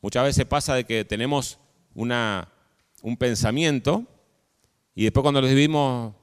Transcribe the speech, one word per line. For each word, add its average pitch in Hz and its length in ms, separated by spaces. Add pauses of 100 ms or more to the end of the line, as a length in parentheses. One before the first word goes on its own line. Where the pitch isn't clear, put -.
Muchas 123 220
veces 135 220
pasa 139 300
de 127 100
que 110 180
tenemos 123 560 (340)
una, 110 600 (480)
un 113 160
pensamiento 139 880 (880)
y 107 80
después 113 200
cuando 143 180
lo 131 60
vivimos 135 760